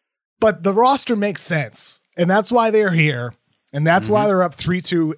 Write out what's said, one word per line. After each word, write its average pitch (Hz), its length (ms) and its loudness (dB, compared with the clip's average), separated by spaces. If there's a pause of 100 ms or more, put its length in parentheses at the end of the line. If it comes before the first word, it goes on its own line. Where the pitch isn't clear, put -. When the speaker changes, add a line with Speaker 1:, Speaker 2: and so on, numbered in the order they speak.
(400)
Speaker 1:
But 208 220 0
the 196 120 0
roster 240 420 2
makes 202 260 -4
sense, - 600 -4 (140)
and 175 120 0
that's 202 240 0
why 233 180 2
they're 214 220 2
here, 135 420 -2 (380)
and 160 140 -2
that's 170 220 2
why 208 120 2
Speaker 2:
Mm-hmm. 208 80 0
Speaker 1:
they're 190 140 2
up 175 120 -2
three 180 260 -4
two 160 380 -2